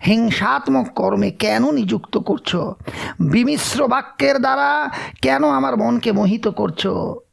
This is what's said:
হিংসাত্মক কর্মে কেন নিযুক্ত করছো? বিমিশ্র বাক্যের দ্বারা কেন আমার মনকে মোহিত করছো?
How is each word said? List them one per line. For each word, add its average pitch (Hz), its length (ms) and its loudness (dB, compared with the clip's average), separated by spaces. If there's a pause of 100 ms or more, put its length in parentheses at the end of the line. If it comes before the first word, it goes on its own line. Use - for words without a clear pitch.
হিংসাত্মক 233 880 2
কর্মে 196 360 0
কেন 226 400 0
নিযুক্ত 214 460 -2
করছো? - 580 -2 (440)
বিমিশ্র 240 680 2
বাক্যের 269 520 0
দ্বারা 285 500 2 (320)
কেন 269 220 2
আমার 269 340 2
মনকে 233 340 0
মোহিত 208 360 2
করছো? 190 720 -4 (140)